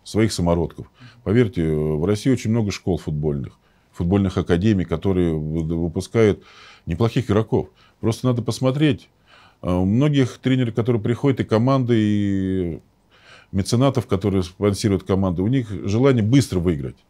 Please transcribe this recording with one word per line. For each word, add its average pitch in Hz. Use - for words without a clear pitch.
своих 107
самородков. 85
Поверьте, 95
в 78
России 104
очень 113
много 110
школ 90
футбольных, 73
футбольных 95
академий, 92
которые 87
вы-, 80
выпускают 92
неплохих 113
игроков. 101
Просто 117
надо 120
посмотреть. 127
А, 90
у 92
многих 135
тренеров, 127
которые 117
приходят, 120
и 107
команды, 120
и 95
меценатов, 120
которые 95
спонсируют 98
команды, 92
у 101
них 123
желание 117
быстро 107
выиграть. 73